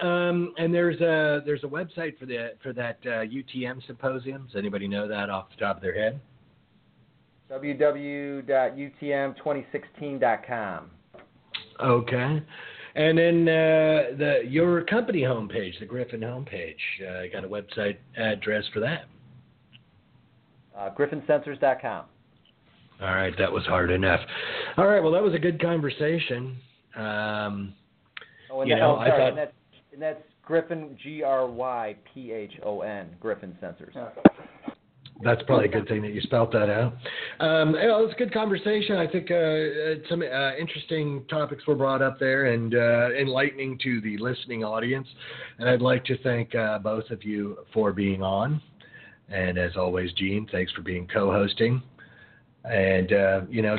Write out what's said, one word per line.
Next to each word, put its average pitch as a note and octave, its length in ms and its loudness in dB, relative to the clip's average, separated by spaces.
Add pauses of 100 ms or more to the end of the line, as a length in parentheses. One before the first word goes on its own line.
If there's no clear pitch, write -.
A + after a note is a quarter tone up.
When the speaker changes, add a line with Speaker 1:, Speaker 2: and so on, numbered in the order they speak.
Speaker 1:
Um, F3 560 0
and E3 160 0
there's E3+ 280 2
a, D#3 440 4
there's D3 200 -2
a - 20 -4
website D#3+ 520 -8
for C3 80 -16
the, A#2 360 -6
for C3 100 -8
that, A#2 340 -6
uh, A#2 160 -2
U A#2+ 200 -6
T B2+ 240 -8
M B2+ 200 -8
symposium. C3 600 -6
Does A2 100 -12
anybody G2+ 300 -4
know G2+ 220 -4
that G2+ 220 -4
off F#2+ 200 -6
the - 140 -20
top G2 120 0
of G2 60 -18
their F2+ 120 -4
head? A2 260 -2 (1300)
Speaker 2:
W C3+ 280 -4
W C#3+ 640 0
W - 0 -
dot C3 360 2
U C#3 120 -10 (100)
T C#3+ 120 -4
M C#3 300 0
twenty C#3 300 -2
sixteen C#3+ 460 -8
dot A#2 280 2
com. G2 440 -6 (920)
Speaker 1:
Okay. B2+ 600 2 (520)
And D#3+ 240 4
then, E3+ 300 6
uh, D#3 680 4
the, C#3+ 280 2
your E3 380 4
company G#3+ 380 0
homepage, A2 580 -2
the G#2+ 60 -12
Griffin A#2+ 340 -6
homepage, A2 540 -8 (280)
uh, F#2 300 -8
got F#2+ 120 -8
a F#2+ 40 -8
website G2+ 480 -4 (200)
address G#2+ 560 0
for G#2+ 80 -2
that? D3 240 -2 (1700)
Speaker 2:
Uh, G2 140 -6
griffin C#3+ 380 -2
sensors C#3+ 320 0
dot C3 200 2
com. G#2 240 -6 (960)
Speaker 1:
All F#2+ 140 -2
right, F#2+ 240 2
that F#2+ 140 2
was G2 120 -2
hard F2+ 280 2
enough. F#2 260 4 (580)
All F#3+ 120 6
right, G#3 120 6
well, D#3+ 120 4
that F#3 100 4
was G3+ 100 4
a E3 60 2
good D#3+ 240 0
conversation. D3 960 -2 (400)
Um, G#2+ 800 -4 (760)
Speaker 2:
Oh, C3 120 -2
and C3 80 2
Speaker 1:
you D3+ 40 6
Speaker 2:
that, C#3 60 4
Speaker 1:
know, D3+ 160 6
Speaker 2:
oh, - 20 0
Speaker 1:
I A2+ 100 2
Speaker 2:
sorry, D3 120 6
Speaker 1:
thought C3 80 6
Speaker 2:
and D3 100 -2
that's, D3 140 -4 (400)
and C#3+ 100 -16
that's D#3 200 -6 (200)
Griffin, D#3+ 580 -2
G D3+ 220 -10
R C3+ 240 2
Y A#2+ 480 -4 (180)
P B2 200 -12
H G#2 220 -10 (100)
O G#2 160 -4
N, G2 300 -8 (100)
Griffin G2 420 -6
Sensors. - 320 -14
Speaker 3:
Yeah. A#2+ 140 -12 (1120)
Speaker 1:
That's A#2 200 2
probably A2+ 240 4
a - 20 2
good G#2 180 -2
thing G#2+ 160 -2
that G#2 100 -6
you G#2+ 100 -6
spelt A#2 300 0
that G#2+ 180 2
out. A#2+ 240 0 (440)
Um, D#3 360 2
you E3+ 120 2
know, A3+ 180 4
it's A3 100 -2
a - 20 -16
good A3+ 160 -2
conversation. G#3 640 0
I E3 100 0
think, E3+ 240 -4
uh, F3 40 2
uh, D#3 600 0 (140)
some, E3+ 140 -2
uh, C3+ 340 0
interesting D3+ 720 -4
topics D3 380 -4
were D3+ 80 4
brought C3+ 280 2
up C3 160 0
there C3+ 280 2
and, A#2 280 2
uh, A#2 360 6 (100)
enlightening C3+ 640 0
to B2 180 0
the G#2 180 -4
listening A#2+ 460 -4
audience. A#2 420 -2 (520)
And A#2+ 100 0
I'd B2+ 140 6
like B2+ 240 4
to B2+ 160 0
thank, A#2+ 320 0
uh, G#2+ 240 0
both G#2+ 320 -4
of G#2 120 -8
you G#2 360 -4 (160)
for G#2 180 4
being G2 300 0
on. G#2+ 380 0 (680)
And F#2 300 0
as F2+ 180 -2
always, F2+ 380 0
Gene, G2+ 360 -2
thanks F#2 220 -2
for F2 100 -10
being F2+ 240 -6
co-hosting. G2+ 760 2 (840)
And, F#2+ 480 2
uh, G2 280 4 (100)
you A2+ 120 0
know, G#2+ 160 2